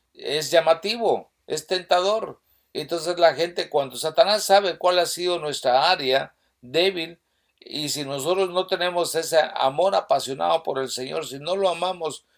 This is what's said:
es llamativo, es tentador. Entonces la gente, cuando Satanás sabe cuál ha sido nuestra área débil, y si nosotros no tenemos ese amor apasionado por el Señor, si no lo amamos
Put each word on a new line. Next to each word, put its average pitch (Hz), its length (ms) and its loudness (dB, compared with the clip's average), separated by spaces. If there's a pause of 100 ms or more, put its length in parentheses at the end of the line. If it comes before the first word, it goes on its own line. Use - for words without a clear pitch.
(120)
es 143 380 -6
llamativo, 165 800 0 (160)
es 156 200 -6
tentador. 185 720 -2 (360)
Entonces 165 440 -4
la 165 160 6
gente, 170 360 -4
cuando 135 260 -2
Satanás 170 480 2
sabe 196 320 4
cuál 180 220 2
ha 170 80 4
sido 175 320 -2
nuestra 143 520 2
área 139 440 0 (260)
débil, 165 580 -2 (400)
y 147 300 -8
si 139 160 -4
nosotros 156 460 0
no 180 160 -2
tenemos 175 480 -2
ese 165 260 2 (140)
amor 147 400 2
apasionado 160 680 0
por 143 160 -4
el 131 120 -4
Señor, 143 360 -6
si 135 120 -12
no 160 180 -6
lo 190 140 0
amamos 170 560 -6 (120)